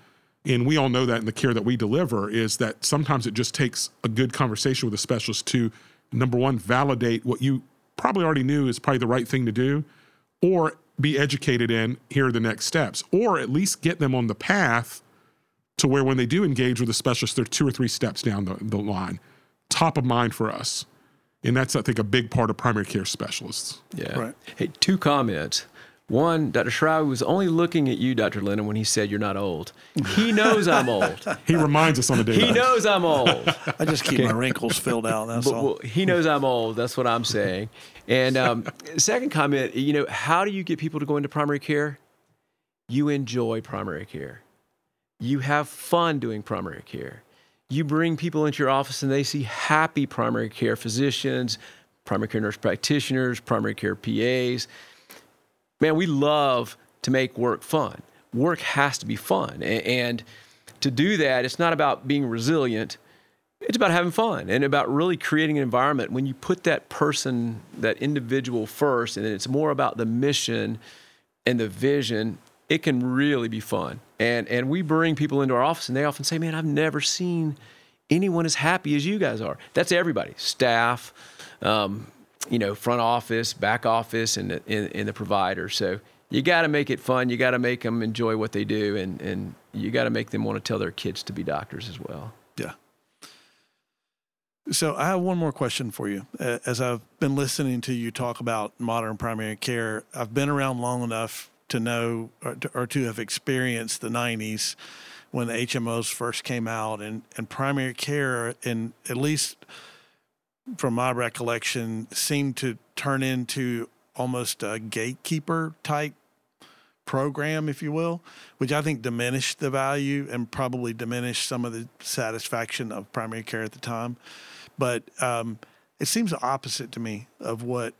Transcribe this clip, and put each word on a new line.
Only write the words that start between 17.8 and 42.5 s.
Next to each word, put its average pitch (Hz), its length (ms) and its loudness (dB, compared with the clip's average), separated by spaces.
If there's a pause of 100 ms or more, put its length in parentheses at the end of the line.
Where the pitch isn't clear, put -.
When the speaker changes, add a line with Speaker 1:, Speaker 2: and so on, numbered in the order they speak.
Speaker 1:
steps - 360 -2
down 101 220 0
the, 92 160 -6
the 104 160 -2
line. 95 420 -4 (500)
Top 165 280 2
of 131 80 0
mind 120 280 2
for 110 180 -2
us. - 340 -6 (580)
And 120 120 2
that's, 131 200 0
I 117 80 2
think, 117 160 0
a 110 40 2
big 110 280 2
part 110 180 2
of 110 80 -2
primary 107 280 2
care 101 200 -4
specialists. - 720 -8 (160)
Speaker 2:
Yeah. - 240 -4
Speaker 3:
Right. 165 160 -6 (200)
Speaker 2:
Hey, 175 240 -4
two 190 180 4
comments. 123 680 2 (440)
One, 156 420 4
Doctor 123 200 2
Shrawi 156 360 4
was 127 140 0
only 185 280 2
looking 165 400 4
at 120 80 0
you, 127 180 2
Doctor 104 260 2
Lennon, 101 240 0
when 104 120 -2
he 110 80 0
said, 104 240 2
"You're 101 100 0
not 101 160 -2
old." 95 380 -4 (420)
He 226 160 4
knows 214 360 4
I'm 131 200 4
old. 107 380 0 (160)
Speaker 1:
<laughs> - 40 -14
He 165 100 4
reminds 151 440 6
us 123 100 0
on 131 100 4
a 113 40 4
daily 110 160 4
Speaker 2:
He - 60 8
Speaker 1:
basis. 226 100 4
Speaker 2:
knows 247 300 4
I'm 196 200 4
old. 151 480 4 (240)
Speaker 3:
I 160 80 0
just 151 200 0
keep 139 160 2
Speaker 2:
Okay. 127 40 6
Speaker 3:
my 113 60 4
wrinkles 123 480 0
filled 117 260 -2
out, 110 220 0
that's 117 180 -2
Speaker 2:
But, 135 80 4
Speaker 3:
all. 120 120 0
Speaker 2:
well, 123 180 0
he 160 220 0
knows 175 200 4
I'm 147 200 4
old, 113 320 2
that's 120 180 -2
what 127 120 0
I'm 117 180 2
saying. 101 440 0 (380)
And, 131 300 4
um, 120 280 2 (160)
Speaker 3:
<laughs> 160 160 -10
Speaker 2:
second 247 340 2
comment, 143 440 2
you 139 180 2
know, 147 160 2
how 170 360 2
do 208 60 -2
you 196 120 -4
get 165 160 -4
people 156 220 -4
to 147 40 -4
go 147 120 0
into 143 120 -2
primary 147 300 0
care? 147 400 -2 (880)